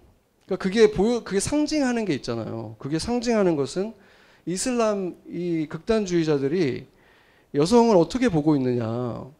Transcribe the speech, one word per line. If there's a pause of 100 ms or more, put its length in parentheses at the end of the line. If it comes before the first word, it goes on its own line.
(460)
그러니까
그게
보여,
그게
상징하는
게
있잖아요.
그게
상징하는
것은 (520)
이슬람 (120)
이
극단주의자들이 (640)
여성을
어떻게
보고
있느냐. (140)